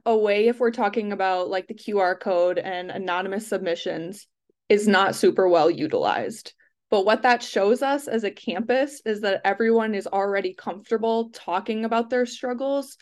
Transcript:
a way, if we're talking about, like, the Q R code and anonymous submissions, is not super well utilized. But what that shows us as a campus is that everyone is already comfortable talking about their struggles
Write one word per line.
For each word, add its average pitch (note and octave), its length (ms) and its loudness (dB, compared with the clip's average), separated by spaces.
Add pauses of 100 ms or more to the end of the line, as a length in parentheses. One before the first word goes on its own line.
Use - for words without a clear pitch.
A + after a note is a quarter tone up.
a A3+ 100 4
way, G#3+ 320 2
if A#3+ 120 0
we're A#3+ 100 2
talking G#3 420 -2
about, F#3 380 -2
like, F#3 160 -4
the A3+ 80 -14
Q G#3+ 240 -4
R F#3 180 2
code F3+ 420 0
and F3+ 320 -6
anonymous F#3+ 580 -4
submissions, F3 800 -6 (440)
is G#3 180 6
not F#3+ 260 4
super F#3+ 320 4
well E3+ 240 6
utilized. B2+ 840 -2 (340)
But G3 160 2
what A3 180 2
that A#3+ 200 4
shows A3 400 0
us C#4+ 240 -2
as A3+ 160 -2
a G3 80 -4
campus A#3+ 760 -4
is G#3+ 180 -4
that G3 220 -2
everyone A3 480 2
is F#3+ 140 -6
already G3 480 -2
comfortable A3+ 760 -4
talking G#3+ 540 -6
about A#3 260 -2
their B3 160 0
struggles C4+ 760 -6